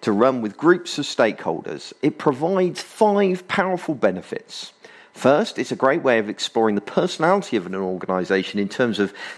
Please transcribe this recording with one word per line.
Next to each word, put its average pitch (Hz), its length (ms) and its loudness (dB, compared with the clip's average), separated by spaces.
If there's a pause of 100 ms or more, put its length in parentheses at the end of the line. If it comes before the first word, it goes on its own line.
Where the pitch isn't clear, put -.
to 113 100 0
run 120 300 2
with 104 160 -6
groups 175 400 2
of 143 80 -4
stakeholders. - 960 -2
It 151 160 0
provides 170 640 0
five 202 640 0
powerful 180 460 -2
benefits. - 800 -4 (380)
First, 147 480 2
it's 127 100 -6
a 123 60 -4
great 139 260 2
way 123 160 4
of 104 100 0
exploring 110 460 0
the 101 60 0
personality 180 760 0
of 90 100 -2
an 92 100 -6
organisation 92 840 -2
in 101 100 0
terms 117 300 0
of 98 160 0 (240)